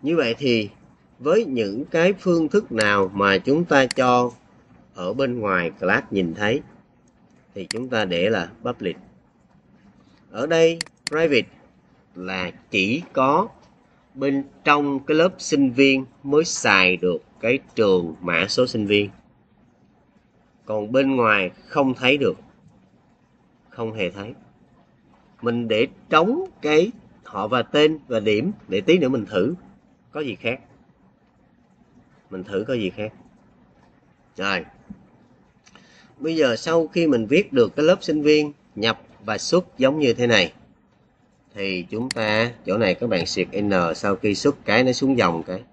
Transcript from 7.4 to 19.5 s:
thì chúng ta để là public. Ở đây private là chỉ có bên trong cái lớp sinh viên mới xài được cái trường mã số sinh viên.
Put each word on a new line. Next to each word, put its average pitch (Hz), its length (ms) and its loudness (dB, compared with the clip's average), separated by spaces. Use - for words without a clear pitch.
thì 95 160 -12
chúng 127 180 -8
ta 113 160 -2
để 90 260 -2
là 90 200 -4
public. 113 340 -6
Ở 117 160 -6
đây 165 320 2
private 147 420 0
là 92 360 -8
chỉ 110 320 -2
có 147 360 0
bên 139 300 -4
trong 143 360 2
cái 151 160 -2
lớp 180 220 2
sinh 139 340 0
viên 135 320 2
mới 147 220 2
xài 95 520 2
được 87 220 -2
cái 127 180 -2
trường 90 460 2
mã 87 280 -2
số 127 180 0
sinh 110 200 -4
viên. 101 240 0